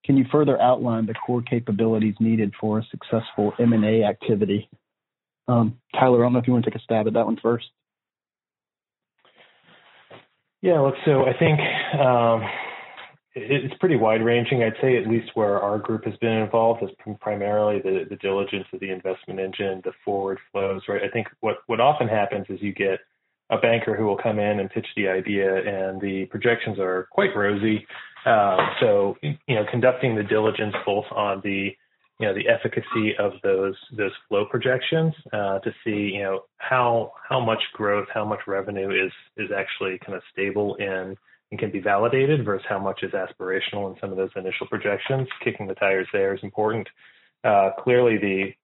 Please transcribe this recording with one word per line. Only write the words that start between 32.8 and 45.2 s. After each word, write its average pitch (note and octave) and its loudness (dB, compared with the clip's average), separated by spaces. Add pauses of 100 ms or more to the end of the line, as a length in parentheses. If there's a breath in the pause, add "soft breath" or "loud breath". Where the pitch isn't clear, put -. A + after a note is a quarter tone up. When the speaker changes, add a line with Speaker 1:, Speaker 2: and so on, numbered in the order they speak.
Speaker 2:
of G2+ 0 (100)
those, G2 0 (240)
those G2 -2 (160)
flow G#2 0
projections, C3 0 (200)
uh, G2 -2
to G#2+ -4 (140)
see, G#2 -2
you G2+ -6
know, G2 -4 (120)
how, A#2+ 0 (160)
how C3 0
much A2+ 0 (160)
growth, G2+ 0
how G#2+ -2
much G#2 -4
revenue G2 -4
is, F#2+ 0 (240)
is G#2 -8
actually F#2+ -6
kind - -12
of F2+ -12 (100)
stable G2 -2
in, F#2+ -6 (360 soft breath)
and G#2+ -10
can G#2 -2
be G2 -6
validated A#2 2
versus G2 -4
how G2+ -4
much G2 -4
is F#2+ -6
aspirational F#2+ -6
in - -18
some G2 -8
of F#2+ -8
those F#2+ -2
initial F#2 -6
projections. A2 -2 (160)